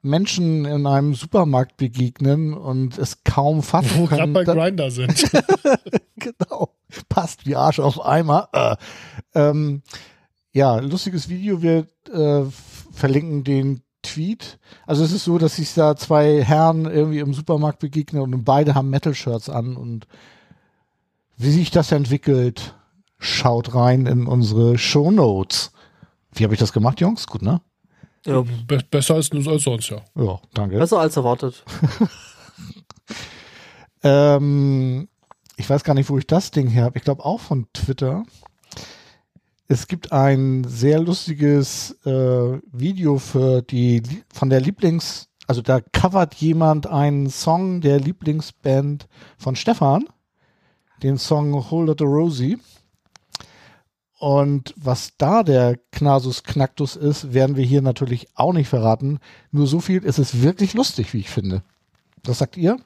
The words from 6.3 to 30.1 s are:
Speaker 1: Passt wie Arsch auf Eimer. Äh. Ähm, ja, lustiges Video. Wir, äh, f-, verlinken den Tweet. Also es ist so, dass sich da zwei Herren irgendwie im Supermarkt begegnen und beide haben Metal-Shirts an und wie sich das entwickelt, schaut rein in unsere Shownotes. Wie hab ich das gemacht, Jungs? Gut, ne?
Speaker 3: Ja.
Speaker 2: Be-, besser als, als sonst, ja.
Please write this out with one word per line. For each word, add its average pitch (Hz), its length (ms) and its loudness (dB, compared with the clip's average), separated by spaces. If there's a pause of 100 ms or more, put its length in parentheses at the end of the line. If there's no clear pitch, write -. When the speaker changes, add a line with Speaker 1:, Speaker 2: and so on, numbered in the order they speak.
Speaker 1:
Passt - 380 -4
wie 143 80 -2
Arsch 160 240 2
auf 139 260 0
Eimer. 156 480 2
Äh. 120 220 0 (580)
Ähm, 147 480 0 (720)
ja, 135 240 4
lustiges 165 520 -4
Video. 185 340 -4
Wir, 165 240 2 (260)
äh, 147 280 2
f-, - 520 -12
verlinken 147 500 0
den 135 380 -2 (220)
Tweet. - 560 -8 (260)
Also 151 180 0
es 160 80 0
ist 202 120 -4
so, 170 160 2
dass 160 160 2
sich 151 180 -8
da 151 220 4
zwei 147 480 4
Herren 160 420 2
irgendwie 156 320 0
im 143 160 -4
Supermarkt 151 460 -2
begegnen 147 420 -4
und 127 220 -4
beide 143 320 4
haben 135 160 0
Metal-Shirts 131 580 -4
an 123 260 -6
und 120 300 -12 (1300)
wie 123 140 0
sich 165 200 2
das 160 200 2
entwickelt, 135 840 0 (420)
schaut 120 560 -2
rein 127 320 4
in 120 220 0
unsere 117 500 2
Shownotes. 147 960 2 (640)
Wie 110 100 0
hab 107 80 2
ich 107 80 0
das 104 120 0
gemacht, 117 300 0
Jungs? 214 240 0
Gut, - 160 -10
ne? 131 200 0 (680)
Speaker 3:
Ja. 131 160 0 (240)
Speaker 2:
Be-, 135 240 0
besser 151 240 2
als, 160 160 -2
als 147 320 0
sonst, 117 260 -4
ja. 104 120 -10 (140)